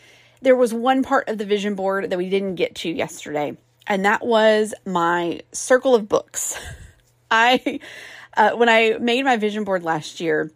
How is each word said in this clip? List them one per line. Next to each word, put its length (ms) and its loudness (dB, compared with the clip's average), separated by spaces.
There 140 6
was 180 2
one 280 2
part 260 0
of 100 -4
the 80 -6
vision 280 -2
board 360 -2
that 80 -2
we 100 -2
didn't 280 -2
get 200 -4
to 140 -8
yesterday, 680 -6
and 180 -2
that 200 2
was 500 2
my 560 -2
circle 420 2
of 140 0
books. 500 -4
<laughs> 340 -16
I, 500 2
uh, 140 4
when 180 2
I 320 4
made 240 0
my 140 2
vision 260 -4
board 180 -2
last 380 -4
year 360 0